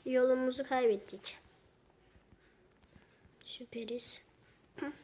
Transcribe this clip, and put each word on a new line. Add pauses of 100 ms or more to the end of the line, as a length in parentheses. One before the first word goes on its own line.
Yolumuzu
kaybettik. (2000)
Süperiz. (600)
Hı. (100)